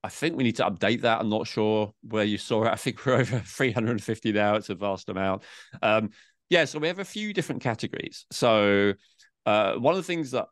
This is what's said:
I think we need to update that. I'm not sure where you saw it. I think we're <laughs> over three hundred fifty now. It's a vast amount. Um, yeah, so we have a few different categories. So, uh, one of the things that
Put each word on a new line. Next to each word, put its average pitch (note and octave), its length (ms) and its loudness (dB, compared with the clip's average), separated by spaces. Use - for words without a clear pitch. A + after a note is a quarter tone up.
I G#2+ 60 -8
think E3 280 -4
we C3 60 2
need A#2 140 2
to A#2 60 2
update G2+ 380 0
that. A#2 180 2
I'm A2 80 -2
not G#2+ 200 0
sure G#2+ 440 0
where A2 220 -2
you G#2 140 0
saw A2 260 0
it. A2+ 60 4
I - 60 2
think - 300 -6
we're C3 100 4
<laughs> C3+ 40 4
over B2 200 0
three C3 320 -2
hundred A2+ 300 -2
fifty A2 300 -4
now. G#2 240 4
It's G#2 140 -4
a G2+ 60 -4
vast G2 340 -6
amount. F#2+ 340 -2
Um, A2 300 2
yeah, E3 140 4
so D3 160 -4
we D3+ 80 -2
have F3+ 120 -4
a G3 40 -6
few G#3+ 300 -8
different E3 280 -4
categories. - 720 -6
So, G2+ 600 4
uh, G#2+ 280 2
one C#3+ 220 2
of - 20 0
the F#3 60 -4
things D#3+ 280 -4
that B2 200 -2